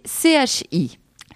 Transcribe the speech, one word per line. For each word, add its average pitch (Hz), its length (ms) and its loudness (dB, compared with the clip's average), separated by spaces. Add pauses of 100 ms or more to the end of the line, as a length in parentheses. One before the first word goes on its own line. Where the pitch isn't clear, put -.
C - 260 0
H 285 420 0
I. 156 260 -4 (380)